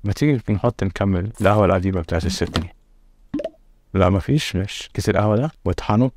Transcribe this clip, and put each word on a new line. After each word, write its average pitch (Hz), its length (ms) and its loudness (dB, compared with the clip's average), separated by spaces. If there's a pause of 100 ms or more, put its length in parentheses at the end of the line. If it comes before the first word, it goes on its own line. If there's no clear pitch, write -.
ما 101 100 -2
تيجي 139 400 0
نحط 117 300 -2
نكمل 98 480 0 (100)
القهوة 101 240 4
القديمة 92 360 2
بتاعت 82 240 -2
الست - 340 -2
دي. 85 100 -8 (1200)
لا 92 160 4
مفيش، 120 460 0
ماشي. - 380 -6
كيس 104 160 -2
القهوة 104 280 2
ده 147 140 -2 (140)
واطحنه. 104 520 0